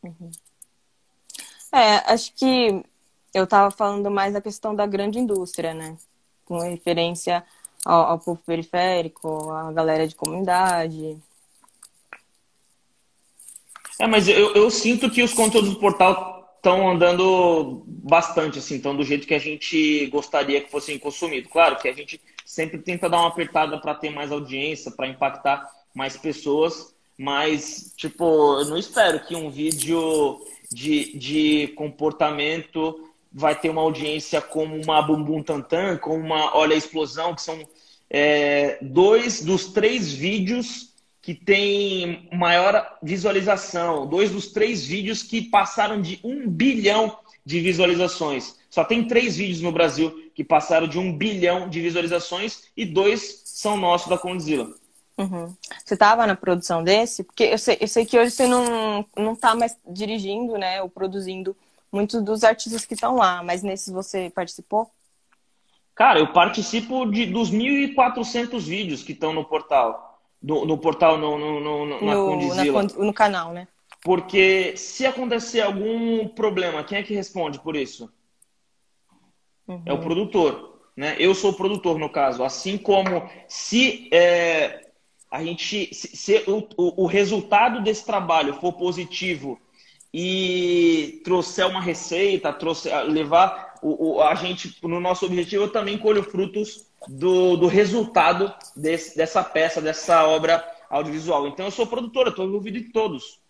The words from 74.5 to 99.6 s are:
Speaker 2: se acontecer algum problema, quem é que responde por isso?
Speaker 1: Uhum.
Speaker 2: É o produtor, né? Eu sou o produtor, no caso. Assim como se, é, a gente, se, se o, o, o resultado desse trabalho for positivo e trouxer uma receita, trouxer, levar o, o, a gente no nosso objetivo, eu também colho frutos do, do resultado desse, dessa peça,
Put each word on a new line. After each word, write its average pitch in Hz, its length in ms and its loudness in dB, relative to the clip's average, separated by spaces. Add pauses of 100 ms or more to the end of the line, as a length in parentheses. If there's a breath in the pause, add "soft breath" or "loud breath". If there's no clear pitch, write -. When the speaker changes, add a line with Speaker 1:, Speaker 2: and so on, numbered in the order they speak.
Speaker 2:
se - 260 -10
acontecer 240 580 -2
algum 220 640 -2
problema, 180 560 -2
quem 202 160 -6
é 202 40 -6
que 208 120 -6
responde 160 440 -6
por 156 160 -8
isso? 123 320 -6 (1600)
Speaker 1:
Uhum. 180 160 -14
Speaker 2:
É 165 80 -6
o 139 60 -2
produtor, 165 800 -2 (160)
né? 147 220 -6
Eu 185 160 4
sou 190 160 2
o 180 60 -2
produtor, 190 420 -2
no 156 100 -4
caso. 131 360 0
Assim 190 340 -4
como 190 500 2 (200 loud breath)
se, - 640 0
é, 170 760 4 (420)
a 151 120 -8
gente, 170 480 -6
se, - 240 -16
se 208 320 2
o, 214 200 -2 (100)
o, 180 280 0
o - 20 0
resultado 208 720 2
desse 208 240 -2
trabalho 165 480 0
for 175 200 -4
positivo 175 840 -6 (540 soft breath)
e 175 1080 0
trouxer 185 420 0
uma 185 160 -2
receita, 180 720 -2
trouxer, 160 400 -4 (120)
levar 156 760 2
o, 156 360 -2
o, - 40 4
a 156 140 6
gente 180 480 -8
no 170 160 -4
nosso 180 260 -2
objetivo, 180 380 -2
eu 208 80 -4
também 208 260 -2
colho 214 260 2
frutos 196 640 -6 (220)
do, 180 480 2
do 170 120 4
resultado 190 840 2 (220)
desse, 160 400 -4
dessa 160 280 0
peça, 160 360 0